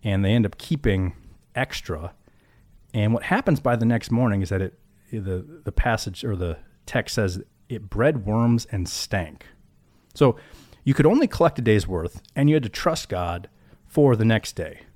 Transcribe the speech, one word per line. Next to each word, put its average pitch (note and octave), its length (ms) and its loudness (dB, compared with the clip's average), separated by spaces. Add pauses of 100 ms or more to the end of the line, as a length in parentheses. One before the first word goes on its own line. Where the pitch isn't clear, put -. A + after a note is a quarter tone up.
and G2 220 0
they G2 80 4
end A2+ 140 4
up - 120 -6
keeping F#2+ 540 -2 (420)
extra. F2+ 580 -8 (800)
And G#2+ 220 2
what A#2 100 -4
happens F#3 360 2
by A#2+ 160 2
the A2+ 80 0
next A2+ 260 0
morning A2+ 320 2
is F2+ 60 -4
that F#2+ 140 -2
it, - 160 -6 (340)
the, G2 520 -8
the G#2 60 -6
passage - 540 -2
or A2 100 -2
the F2 240 -4 (280)
text - 280 -4
says F#2+ 260 -2 (280)
it G#2 200 -12
bred A#2+ 380 0
worms A2+ 460 2
and F#2 160 -4
stank. - 580 -6 (680)
So C3+ 220 4 (460)
you C3+ 120 2
could D3 120 4
only A#3+ 220 4
collect - 300 2
a C3 40 -4
day's G#2+ 240 2
worth, F2 360 -6 (120)
and C#3 140 4
you D3+ 80 4
had C#3 80 0
to G#2+ 40 -4
trust - 400 -4
God F2+ 400 -6 (380)
for C#3 300 4
the A2 80 2
next A2+ 320 2
day D#2+ 240 -10 (160)